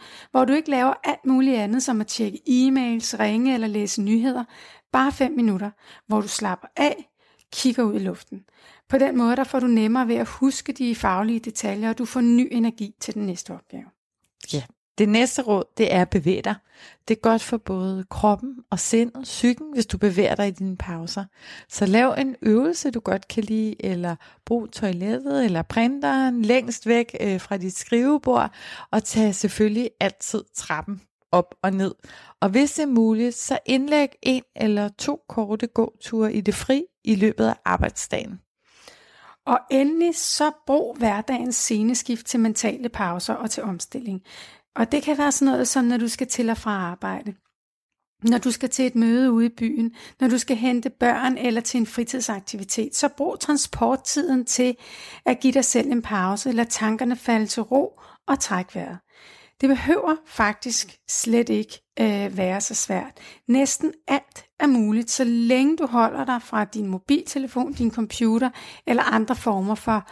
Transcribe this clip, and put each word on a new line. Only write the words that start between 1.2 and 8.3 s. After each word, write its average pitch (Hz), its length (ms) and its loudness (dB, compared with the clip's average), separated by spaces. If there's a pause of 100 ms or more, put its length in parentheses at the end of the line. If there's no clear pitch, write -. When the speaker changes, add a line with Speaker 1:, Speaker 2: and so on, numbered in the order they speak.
Speaker 1:
muligt 262 340 4
andet 214 240 0
som 226 180 0
at 214 60 -4
tjekke 208 320 -4 (100)
e-mails, 247 680 2
ringe 226 360 2
eller 226 120 -2
læse 208 360 -2
nyheder. 233 420 0 (480)
Bare 269 200 2
fem 269 200 0
minutter, 208 380 0 (360)
hvor 214 140 0
du 208 80 -4
slapper 196 480 -6
af, 285 340 -2 (420)
kigger 247 300 0
ud 208 120 0
i 220 40 -2
luften. 190 420 -8 (480)